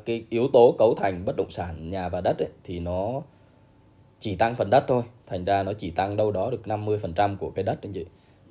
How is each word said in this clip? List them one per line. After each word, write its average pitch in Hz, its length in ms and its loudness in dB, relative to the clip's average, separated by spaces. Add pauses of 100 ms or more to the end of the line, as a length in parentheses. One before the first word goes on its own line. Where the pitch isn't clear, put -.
cái 117 260 -4
yếu 117 220 0
tố 123 260 10
cấu 117 160 6
thành 92 300 -2
bất - 120 -4
động 92 140 -4
sản, 85 400 -8
nhà 92 180 -4
và 90 120 -4
đất 117 180 0
ấy, - 100 -4 (160)
thì 87 160 -8
nó 95 420 -4 (1000)
chỉ 101 160 -6
tăng 117 180 2
phần 104 160 0
đất 135 180 6
thôi. 123 140 2 (240)
Thành 92 180 -6
ra 98 180 2
nó 95 100 -2
chỉ 95 180 -8
tăng 95 260 -2
đâu 107 160 2
đó 95 180 -2
được 104 180 -8
năm 107 160 -4
mươi 107 140 0
phần 98 140 -8
trăm 101 240 0
của 73 140 -8
cái 95 120 -6
đất 113 200 -2
anh 101 100 -10
chị. 90 120 -8 (460)